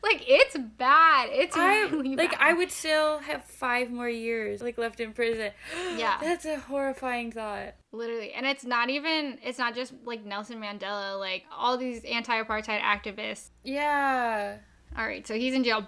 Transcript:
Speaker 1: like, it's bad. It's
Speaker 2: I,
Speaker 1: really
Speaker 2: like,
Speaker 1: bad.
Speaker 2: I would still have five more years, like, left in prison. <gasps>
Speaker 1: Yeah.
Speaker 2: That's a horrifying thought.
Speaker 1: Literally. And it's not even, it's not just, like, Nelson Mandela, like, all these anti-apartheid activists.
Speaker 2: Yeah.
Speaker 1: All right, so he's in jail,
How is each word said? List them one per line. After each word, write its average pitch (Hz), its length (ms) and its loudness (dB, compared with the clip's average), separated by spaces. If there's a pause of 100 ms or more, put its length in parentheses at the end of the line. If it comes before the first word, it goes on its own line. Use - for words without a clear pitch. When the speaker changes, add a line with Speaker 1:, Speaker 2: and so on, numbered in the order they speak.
Speaker 1:
like, 302 240 2
it's 330 300 6
bad. 269 720 6
It's - 260 2
Speaker 2:
I, 392 260 6
Speaker 1:
really 269 340 -2
Speaker 2:
like, 330 160 2
Speaker 1:
bad. - 80 -2
Speaker 2:
I 302 120 8
would 359 200 0
still 311 460 2
have 285 260 -8
five 247 480 -2
more 240 160 -4
years, 226 520 -4
like, 233 180 -8
left 233 200 -4
in 226 140 -8
prison. 220 400 -2 (200)
<gasps> 349 240 -6
Speaker 1:
Yeah. 226 240 0
Speaker 2:
That's 339 240 -2
a 311 140 -4
horrifying 262 720 -4
thought. 214 440 -8 (180)
Speaker 1:
Literally. 233 400 -8
And 262 140 -8
it's 269 180 -2
not 240 260 0
even, 294 540 -2
it's 247 140 -6
not 240 180 -2
just, 254 160 -8 (120)
like, 233 200 -8
Nelson 208 360 -10
Mandela, 202 600 -6
like, 190 240 -4 (120)
all 254 200 2
these 247 280 -4
anti-apartheid 220 760 -2
activists. 208 720 -2 (120)
Speaker 2:
Yeah. 262 960 0 (400)
Speaker 1:
All 220 100 -2
right, 202 200 -8
so 220 80 -6
he's 254 200 0
in 262 80 4
jail, 220 260 2